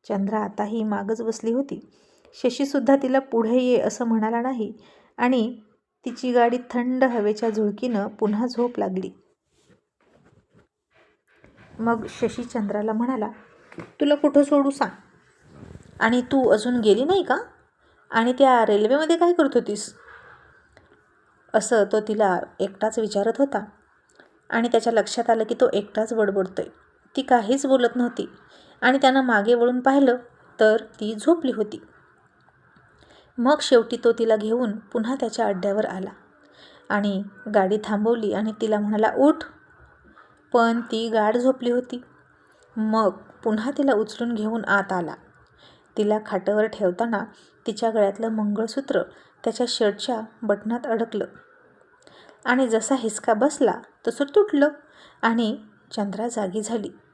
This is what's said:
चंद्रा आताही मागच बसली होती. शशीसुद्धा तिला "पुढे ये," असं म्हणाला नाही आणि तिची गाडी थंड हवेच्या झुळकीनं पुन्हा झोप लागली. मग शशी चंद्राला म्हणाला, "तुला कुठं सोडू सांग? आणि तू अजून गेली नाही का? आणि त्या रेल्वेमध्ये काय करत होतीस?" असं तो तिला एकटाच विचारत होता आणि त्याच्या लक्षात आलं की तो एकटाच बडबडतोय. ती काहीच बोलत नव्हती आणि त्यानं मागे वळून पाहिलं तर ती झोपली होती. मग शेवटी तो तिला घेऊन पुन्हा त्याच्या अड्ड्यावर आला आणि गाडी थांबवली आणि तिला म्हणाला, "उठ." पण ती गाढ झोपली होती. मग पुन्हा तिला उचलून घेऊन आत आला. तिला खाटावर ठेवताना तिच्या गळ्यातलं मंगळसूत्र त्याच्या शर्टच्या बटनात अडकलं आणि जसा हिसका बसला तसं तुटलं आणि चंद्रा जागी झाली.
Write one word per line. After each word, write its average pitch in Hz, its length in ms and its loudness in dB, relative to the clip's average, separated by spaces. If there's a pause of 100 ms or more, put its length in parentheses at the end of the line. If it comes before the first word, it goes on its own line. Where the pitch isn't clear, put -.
चंद्रा 202 300 -2
आताही 208 460 -4
मागच 208 380 -4
बसली 220 300 -4
होती. 277 280 -4 (540)
शशीसुद्धा 277 600 0
तिला 269 220 0
"पुढे 233 400 0
ये," 254 220 2
असं 220 240 -2
म्हणाला 226 360 0
नाही 233 320 -6 (460)
आणि 247 420 0 (440)
तिची 247 280 -6
गाडी 240 260 4 (120)
थंड 254 340 0
हवेच्या 220 460 0
झुळकीनं 208 580 -2
पुन्हा 214 380 -2
झोप 240 320 -4
लागली. 190 320 -4 (2750)
मग 226 300 0
शशी 240 360 -4
चंद्राला 214 480 -4
म्हणाला, 226 360 -2 (720)
"तुला 294 140 4
कुठं 285 280 4
सोडू 277 280 4
सांग? 254 200 -4 (1120)
आणि 247 220 2
तू 254 260 2
अजून 233 320 2
गेली 214 240 4
नाही 370 180 2
का? 262 140 0 (720)
आणि 233 220 2
त्या 254 340 6
रेल्वेमध्ये 262 500 2
काय 349 160 4
करत 294 220 2
होतीस?" 208 400 -2 (1600)
असं 214 300 2
तो 214 160 0
तिला 208 400 0 (200)
एकटाच 208 380 -2
विचारत 214 400 -2
होता 277 260 -2 (880)
आणि 233 180 -2
त्याच्या 233 240 2
लक्षात 226 380 0
आलं 220 140 2
की 220 100 -4
तो 247 180 2
एकटाच 214 400 -4
बडबडतोय. 196 520 -2 (520)
ती 262 60 -2
काहीच 254 440 2
बोलत 254 300 2
नव्हती 240 320 -4 (540)
आणि 254 160 4
त्यानं 269 220 6
मागे 233 340 4
वळून 247 260 2
पाहिलं 269 360 4 (440)
तर 214 160 6
ती 220 380 -6
झोपली 285 380 0
होती. 208 280 -6 (1600)
मग 285 220 2
शेवटी 226 440 4
तो 233 80 4
तिला 226 240 2
घेऊन 220 420 -2
पुन्हा 233 360 -4
त्याच्या 233 320 -2
अड्ड्यावर 202 400 -2
आला 185 240 -10 (800)
आणि 202 340 -2 (320)
गाडी 202 300 4
थांबवली 214 480 0
आणि 214 280 -2
तिला 214 180 0
म्हणाला, 208 380 0
"उठ." 285 280 4 (1080)
पण 233 280 2
ती 226 280 -6
गाढ 220 280 0
झोपली 247 340 0
होती. 247 320 -4 (760)
मग 220 340 0 (340)
पुन्हा 220 340 -2
तिला 277 140 2
उचलून 226 420 -2
घेऊन 220 300 -4
आत 190 280 0
आला. 170 220 -4 (840)
तिला 214 300 0
खाटावर 208 400 0
ठेवताना 214 580 -2 (420)
तिच्या 220 240 -2
गळ्यातलं 214 380 0
मंगळसूत्र 220 760 -2 (420)
त्याच्या 240 240 -2
शर्टच्या 214 520 -2 (220)
बटनात 220 440 -2
अडकलं 226 380 -4 (1200)
आणि 254 240 2
जसा 220 260 0
हिसका 226 400 -2
बसला 233 460 0 (280)
तसं 277 160 -4
तुटलं 302 440 2 (540)
आणि 226 340 0 (360)
चंद्रा 208 360 -4
जागी 214 340 -4
झाली. 220 260 -6 (260)